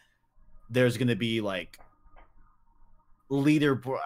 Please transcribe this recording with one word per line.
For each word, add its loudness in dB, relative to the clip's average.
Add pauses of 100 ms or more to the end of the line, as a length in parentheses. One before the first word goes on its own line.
(720)
there's 2
gonna 0
be, -2
like, -8 (1500)
leaderboard. 2